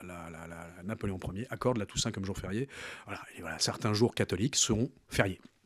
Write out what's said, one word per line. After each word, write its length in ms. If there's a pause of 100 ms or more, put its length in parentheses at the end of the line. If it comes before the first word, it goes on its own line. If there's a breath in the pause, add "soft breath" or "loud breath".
la, 280
la, 160
la, 200 (160)
Napoléon 360
premier 300
accorde 280
la 80
Toussaint 260
comme 140
jour 120
férié. 300 (380 loud breath)
Voilà, 160 (160)
et 40
voilà, 180
certains 340
jours 220
catholiques 400
seront 340 (200)
fériés. 300 (260)